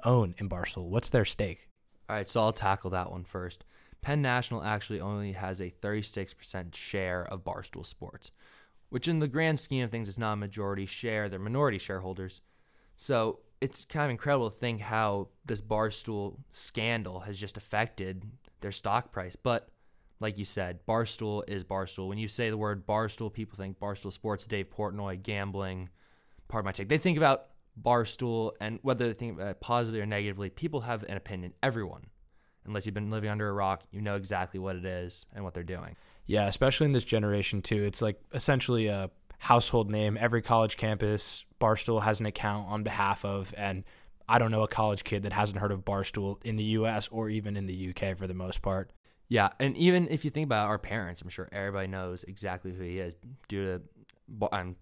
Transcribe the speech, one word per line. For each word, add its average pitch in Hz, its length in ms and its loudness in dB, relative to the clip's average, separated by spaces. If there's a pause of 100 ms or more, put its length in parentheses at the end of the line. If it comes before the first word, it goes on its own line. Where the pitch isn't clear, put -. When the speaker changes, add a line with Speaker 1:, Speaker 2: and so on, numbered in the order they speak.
Speaker 1:
own 117 340 6
in 98 120 -4
Barstool? 87 400 -6
What's 104 200 0
their 113 160 6
stake? - 440 -4 (400)
Speaker 2:
All 107 60 -2
right, 101 140 -4
so 117 120 2
I'll 110 120 6
tackle 98 380 0
that 90 200 0
one 90 120 -8
first. 90 420 -10 (360)
Penn 147 200 2
National 123 420 0
actually 107 380 -2
only 101 300 -2
has 92 280 -4
a 90 100 -6
thirty-six 104 640 -4
percent 87 420 -10
share 90 500 -2
of 90 180 -8
Barstool - 420 -8
Sports, - 460 -14 (580)
which 127 180 -2
in 170 100 4
the 151 100 4
grand 156 320 2
scheme 131 240 0
of 117 60 -2
things 113 180 -4
is 98 120 -6
not 110 140 0
a 104 40 0
majority 101 480 -4
share. 107 420 -2
They're 95 120 -6
minority 117 400 2
shareholders. 95 600 -6 (540)
So 113 440 2 (200)
it's - 260 -4
kind 147 200 0
of 135 60 2
incredible 123 400 2
to - 40 -14
think 117 260 -2
how 104 480 0 (160)
this 104 160 -2
Barstool 107 760 -2 (140)
scandal 110 720 -2
has 98 180 -8
just 101 180 -8
affected 98 640 -2 (380)
their 98 100 -6
stock 107 400 0
price. 92 240 -8
But - 320 0 (520)
like 107 180 -2
you 101 80 -4
said, 87 400 -4
Barstool 110 600 0
is 98 160 -4
Barstool. 95 440 -4
When 101 120 -4
you 110 80 -2
say 113 240 -2
the 107 60 0
word 104 280 -2
Barstool, 107 480 0
people 104 240 -8
think 95 220 -8
Barstool 101 340 -6
Sports, 104 320 -4
Dave 98 240 -4
Portnoy, 98 540 -4
gambling, 98 640 -4 (580)
pardon 107 180 -2
my 98 60 0
take. 98 160 -6
They 147 120 4
think 170 180 4
about 143 300 6 (340)
Barstool, 117 720 2 (100)
and 107 220 -4
whether 127 240 2
they 113 60 0
think 117 220 -8
about 95 140 -4
it 95 100 -8
positively 113 420 0
or 101 40 -4
negatively, 101 460 -2
people 156 300 -2
have 113 220 -4
an 98 140 -6
opinion. 92 360 -8 (100)
Everyone. 113 420 -2 (600)
Unless 104 200 -4
you've 104 100 -4
been 104 160 -2
living 107 180 -2
under 104 180 -2
a 101 60 -2
rock, 98 380 0
you 101 100 -8
know 101 140 0
exactly 95 440 -4
what 95 160 -2
it 90 80 -6
is 90 500 -6
and 104 120 -8
what 90 80 -8
they're 87 100 -6
doing. 87 320 -8 (300)
Speaker 1:
Yeah, 104 220 4
especially 135 380 4
in 143 60 6
this 123 140 4
generation, 104 560 2
too. 104 240 2
It's, 101 160 -2
like, 107 180 2 (140)
essentially 120 540 2
a 98 220 0 (280)
household 117 520 6
name. 107 300 2
Every 117 220 4
college 113 340 4
campus, 107 720 0 (160)
Barstool 110 420 4
has 107 160 4
an 110 60 0
account 104 420 -2
on 107 160 -2
behalf 101 400 0
of, 98 320 -2
and 98 300 -2 (420)
I 113 100 8
don't 117 140 6
know 110 120 4
a 107 40 4
college 107 380 2
kid 101 180 0
that 101 80 -2
hasn't 101 280 2
heard 101 120 2
of 92 140 -2
Barstool 98 580 -2
in 110 140 -2
the 107 60 0
U 110 240 4
S 107 220 0
or 113 200 -2
even 104 260 -2
in 98 120 -2
the 92 60 -4
U 92 200 -4
K 98 220 0
for 95 120 -4
the 92 60 -4
most 92 280 -4
part. 95 300 0 (380)
Speaker 2:
Yeah, 107 200 6 (100)
and 135 180 2
even 180 320 8
if 156 160 0
you 143 60 -2
think 151 140 0
about 107 220 4
our 104 120 2
parents, 95 420 -4
I'm 90 80 -12
sure 90 240 -10
everybody 98 340 -2
knows 92 380 -6
exactly 95 480 -6
who 92 100 -8
he 90 160 -4
is 87 160 -6 (320)
due 98 160 -2
to 90 180 -2 (460)
Bo-, 104 240 -2
um, 90 300 -2